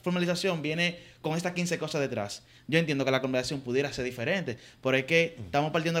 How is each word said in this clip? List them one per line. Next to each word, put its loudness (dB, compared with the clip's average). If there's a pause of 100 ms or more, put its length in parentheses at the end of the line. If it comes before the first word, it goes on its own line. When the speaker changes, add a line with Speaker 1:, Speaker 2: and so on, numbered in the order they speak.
Speaker 1:
formalización 0
viene 0 (240)
con 0
estas -2
quince 0
cosas -2
detrás. -2 (240)
Yo 2
entiendo 2
que 2
la 4
conversación 0
pudiera 0
ser -4
diferente, -4 (240)
pero 4
es 2
que 2
Speaker 2:
Mm. -12
Speaker 1:
estamos 0
partiendo 0
de 4